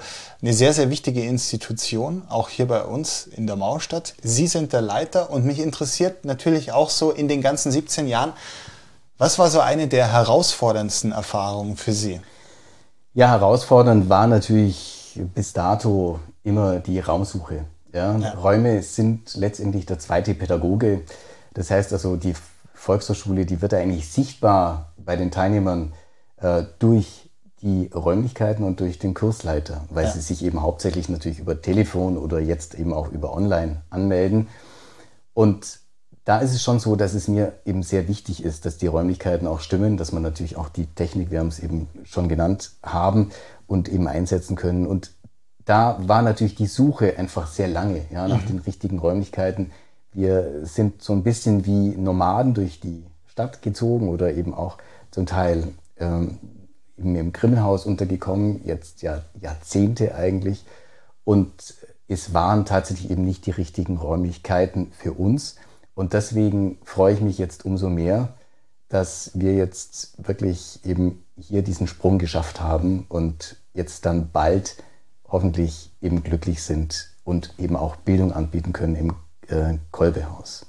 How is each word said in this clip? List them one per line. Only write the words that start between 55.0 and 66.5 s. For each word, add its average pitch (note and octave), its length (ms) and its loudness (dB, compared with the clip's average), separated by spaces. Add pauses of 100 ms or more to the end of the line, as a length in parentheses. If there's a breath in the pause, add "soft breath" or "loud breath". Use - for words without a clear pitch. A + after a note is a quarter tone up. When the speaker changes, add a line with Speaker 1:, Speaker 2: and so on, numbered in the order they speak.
Speaker 2:
zum F#2 160 -4
Teil, F2 420 0 (320)
ähm, E2+ 380 -2 (600)
eben F#2 180 -2
im E2+ 160 -2
Grimmelhaus G#2+ 540 2
untergekommen, G2 800 -2
jetzt - 360 -8
ja D#2 200 -6 (180)
Jahrzehnte G2+ 760 0
eigentlich. F#2+ 500 -2 (580 soft breath)
Und - 520 2 (320)
es F#2+ 260 -6
waren F#2+ 320 4
tatsächlich F#2+ 440 -2
eben F#2 140 0
nicht F#2 220 -2
die F#2+ 60 0
richtigen F2 460 -4
Räumlichkeiten F2 1000 -2
für - 160 -6
uns. A2 420 0 (400 soft breath)
Und F#2+ 180 -2
deswegen G#2 720 0